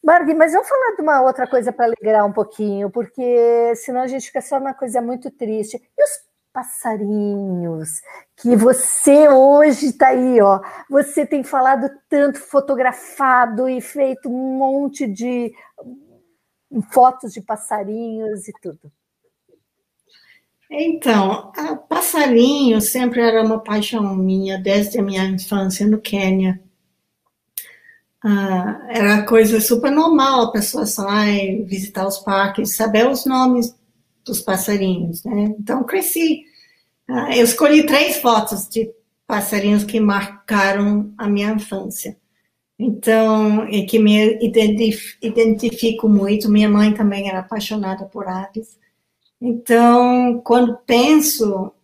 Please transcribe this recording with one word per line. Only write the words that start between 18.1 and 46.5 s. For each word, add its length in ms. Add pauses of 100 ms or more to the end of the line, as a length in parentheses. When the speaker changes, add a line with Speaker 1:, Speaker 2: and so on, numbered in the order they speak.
Speaker 1:
e 140
tudo. 300 (1800)
Speaker 2:
Então, 880
a 180
passarinho 1040
sempre 400
era 220
uma 200
paixão 520
minha, 440
desde 400
a 40
minha 220
infância 600
no 120
Quênia. 640 (1600)
Ah, 640
era 340
coisa 380
super 300
normal, 520
a 80
pessoa 360
sai 760
visitar 440
os 100
parques, 580
saber 320
os 180
nomes 500 (500)
dos 160
passarinhos, 840
né? 360
Então, 240
cresci. 600 (640)
Ah, 280
eu 80
escolhi 420
três 320
fotos 500
de 240 (360)
passarinhos 560
que 160
marcaram 1160
a 120
minha 220
infância. 640 (600)
Então, 920
e 160
que 140
me 440
identif-, 800
identifico 880
muito. 420